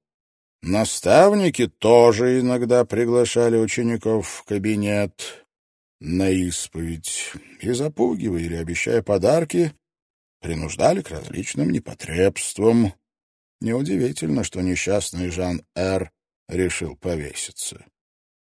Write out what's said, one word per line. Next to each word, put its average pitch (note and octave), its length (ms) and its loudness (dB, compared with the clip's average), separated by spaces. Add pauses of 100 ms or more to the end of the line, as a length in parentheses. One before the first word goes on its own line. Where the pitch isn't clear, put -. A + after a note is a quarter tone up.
(640)
Наставники A#2+ 1040 4
тоже A#2+ 720 6
иногда B2 460 2
приглашали A#2 720 2
учеников A2 680 0
в - 180 -14
кабинет G#2 1000 -2 (540)
на F#2 300 0
исповедь E2+ 1040 -6 (280)
и, G#2 120 -4
запугивая C#3 680 -2
или E2+ 160 -6
обещая E2+ 460 -2
подарки, D3+ 720 2 (680)
принуждали E2 640 0
к - 80 -18
различным C3 600 -6
непотребствам. G2+ 1200 0 (640)
Неудивительно, C#3+ 840 -2
что - 160 -8
несчастный F#2 680 -2
Жан F2 320 -4 (120)
Р. F#2 360 -2 (380)
решил F2 480 -4
повеситься. - 880 -10 (560)